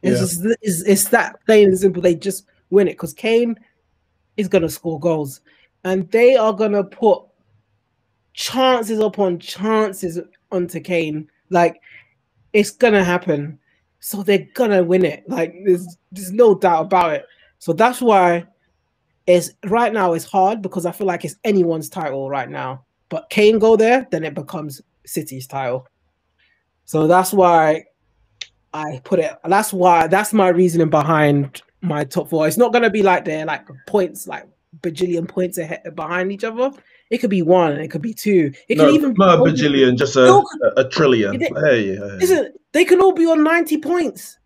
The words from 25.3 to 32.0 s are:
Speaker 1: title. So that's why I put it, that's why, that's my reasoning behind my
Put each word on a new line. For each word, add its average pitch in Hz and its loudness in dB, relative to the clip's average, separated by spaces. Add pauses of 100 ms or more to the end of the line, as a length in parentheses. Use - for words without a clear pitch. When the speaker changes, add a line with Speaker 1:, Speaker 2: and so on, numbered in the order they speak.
Speaker 1:
title. 127 -8 (1000)
So 156 -2
that's 185 2
why 165 2 (880)
I 151 -10
put 180 -2
it, 156 -2 (140)
that's 196 0
why, 175 4
that's 196 0
my 196 4
reasoning 170 2
behind 147 0 (200)
my 151 -4